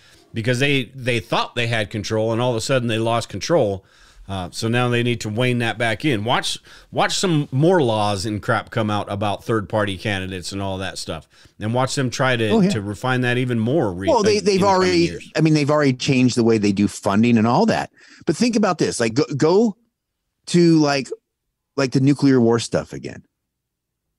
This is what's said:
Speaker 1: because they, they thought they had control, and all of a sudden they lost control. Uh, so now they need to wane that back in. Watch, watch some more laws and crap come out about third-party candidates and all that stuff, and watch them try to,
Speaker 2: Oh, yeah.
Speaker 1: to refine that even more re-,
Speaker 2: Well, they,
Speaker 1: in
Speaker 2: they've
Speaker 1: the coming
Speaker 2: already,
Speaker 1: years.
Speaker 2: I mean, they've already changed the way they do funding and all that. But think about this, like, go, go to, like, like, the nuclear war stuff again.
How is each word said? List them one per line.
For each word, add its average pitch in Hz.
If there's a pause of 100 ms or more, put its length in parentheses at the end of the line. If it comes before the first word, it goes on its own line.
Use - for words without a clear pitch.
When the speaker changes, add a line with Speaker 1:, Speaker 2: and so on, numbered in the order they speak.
(340)
Speaker 1:
because 120
they, 139 (100)
they 120
thought 202
they 117
had 113
control, 110
and 113
all 127
of 117
a 110
sudden 127
they 110
lost 117
control. 104 (460)
Uh, 95
so -
now 123
they 120
need 120
to -
wane 123
that 113
back 113
in. 117
Watch, 135 (320)
watch 185
some 156
more 165
laws 104
and 107
crap 110
come 110
out 101
about 101
third-party 104
candidates 95
and 98
all 95
that 92
stuff, 80 (320)
and 107
watch 127
them 131
try 127
to, 113
Speaker 2:
Oh, 214
yeah. 185
Speaker 1:
to 113
refine 123
that 123
even 123
more 117
re-, 90
Speaker 2:
Well, 240
they, 208
Speaker 1:
in 190
Speaker 2:
they've 196
Speaker 1:
the 196
coming 196
Speaker 2:
already, 185
Speaker 1:
years. -
Speaker 2:
I 156
mean, 156
they've 147
already 147
changed 127
the 117
way 113
they 101
do 101
funding 110
and 107
all 139
that. 85 (340)
But 165
think 233
about 202
this, 104
like, 113
go, 147 (100)
go 180 (720)
to, 170
like, 143 (640)
like, 135
the 139
nuclear 135
war 117
stuff -
again. 67 (920)